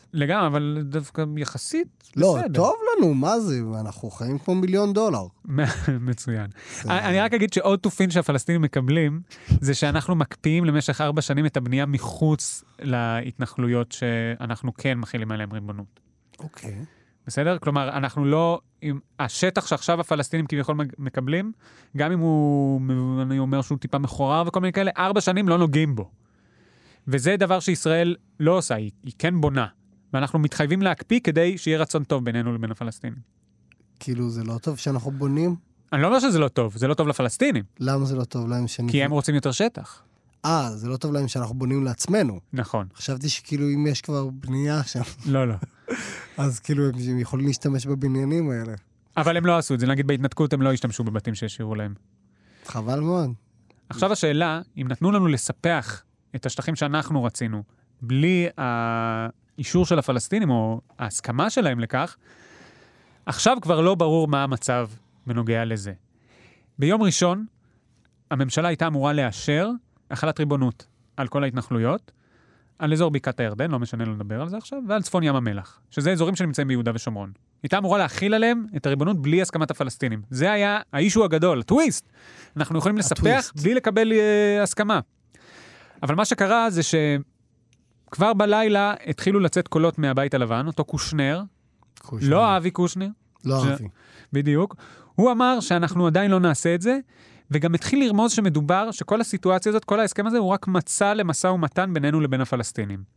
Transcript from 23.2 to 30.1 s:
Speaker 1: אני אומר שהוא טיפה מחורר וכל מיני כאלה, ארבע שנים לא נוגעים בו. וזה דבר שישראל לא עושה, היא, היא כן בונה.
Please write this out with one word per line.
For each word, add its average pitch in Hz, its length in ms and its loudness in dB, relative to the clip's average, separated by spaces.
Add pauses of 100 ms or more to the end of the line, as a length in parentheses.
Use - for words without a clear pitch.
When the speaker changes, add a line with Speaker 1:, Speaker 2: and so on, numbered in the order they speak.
Speaker 1:
אני 135 160 0
אומר 135 240 0
שהוא 139 160 -4
טיפה 139 200 -4
מחורר 143 480 0
וכל 175 140 -2
מיני 185 120 0
כאלה, 196 260 0
ארבע 202 220 2
שנים 185 280 2
לא 170 100 4
נוגעים 156 360 2
בו. 104 160 -6 (1000)
וזה 139 280 2
דבר 185 240 2
שישראל 170 560 2 (240)
לא 156 180 4
עושה, 156 160 -2
היא, 107 160 -4 (120)
היא 127 160 -12
כן 170 220 2
בונה. 135 260 2 (460)